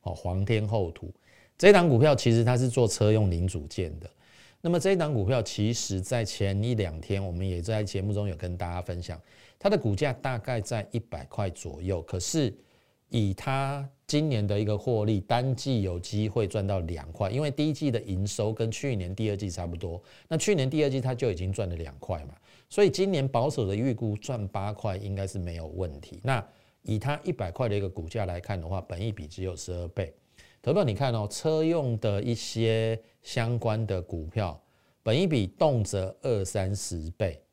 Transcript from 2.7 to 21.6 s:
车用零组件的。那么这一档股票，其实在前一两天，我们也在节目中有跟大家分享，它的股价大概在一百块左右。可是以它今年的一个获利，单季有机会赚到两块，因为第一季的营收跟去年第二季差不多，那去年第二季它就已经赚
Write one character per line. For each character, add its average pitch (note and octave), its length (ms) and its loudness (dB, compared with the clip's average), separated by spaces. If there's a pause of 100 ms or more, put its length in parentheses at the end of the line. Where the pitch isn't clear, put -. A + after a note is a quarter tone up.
车 G#2+ 240 4
用 G#2+ 180 4
零 F2 160 0
组 F2 220 -4
件 D#2 320 -4
的。 - 100 -16 (540)
那 E3 60 0
么 F3 80 4
这 F#3+ 140 4
一 F#3+ 40 4
档 D3+ 160 0
股 G#2+ 120 2
票， A#2+ 180 2
其 G#2+ 300 0
实 G2 280 -2
在 A2+ 240 -2
前 G2 380 -2
一 A#2+ 140 0
两 E2 240 -2
天， G2 240 -2
我 F2+ 80 -6
们 F#2 160 -2
也 F2+ 120 -2
在 G#2+ 220 -2
节 G2+ 180 -4
目 G#2 120 -2
中 G#2 160 -2
有 E2 80 -4
跟 F2 200 -6
大 F2 120 -4
家 F2 120 -6
分 E2+ 220 -8
享， E2 180 -10 (380)
它 - 100 0
的 G#3 80 4
股 A2+ 180 0
价 C3+ 180 0
大 B2+ 260 -4
概 A#2+ 220 -2
在 G#2 320 -4
一 A#2 80 0
百 - 240 -12
块 G2+ 260 -4
左 - 320 -12
右。 F2+ 200 0
可 - 180 -6
是 C3 340 0 (540)
以 G2+ 260 0
它 C#3 500 -4 (220)
今 D3+ 220 2
年 G#2+ 180 0
的 G#2 120 0
一 G#2+ 60 2
个 G#2 140 0
获 A2 260 0
利， G#2 160 2
单 B2 360 2
季 B2 260 0
有 F2+ 160 -2
机 G#2 300 -2
会 G#2 180 0
赚 G2+ 180 -2
到 G2 160 0
两 D#2+ 300 -6
块， F#2+ 180 -2
因 B2+ 140 -2
为 D3 80 0
第 D3+ 180 0
一 D3+ 40 0
季 C#3+ 180 0
的 A#2 120 0
营 F#2+ 220 -2
收 G#2 280 -2
跟 A2+ 180 -2
去 B2+ 240 -2
年 F2+ 180 -4
第 G#2+ 180 0
二 G2+ 60 -2
季 G2 140 -4
差 F2+ 160 -6
不 E2+ 80 -6
多， F2 260 -8 (280)
那 D#3+ 80 -2
去 G#3 180 2
年 C3 160 2
第 D3+ 140 2
二 C#3 60 4
季 C3 100 0
它 B2+ 120 -2
就 B2 200 0
已 - 20 0
经 F#2 180 -2
赚 F#2+ 160 -2